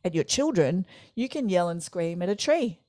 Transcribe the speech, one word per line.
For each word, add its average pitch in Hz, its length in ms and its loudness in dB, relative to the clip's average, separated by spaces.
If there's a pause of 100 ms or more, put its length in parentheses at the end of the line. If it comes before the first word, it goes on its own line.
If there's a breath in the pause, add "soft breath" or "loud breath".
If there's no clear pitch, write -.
at 175 100 -2
your 160 100 2
children. 185 640 2 (280 loud breath)
You 247 140 -4
can 262 200 -4
yell 175 200 2
and 170 140 -6
scream 170 400 -4
at 180 60 -2
a 208 80 0
tree 285 520 0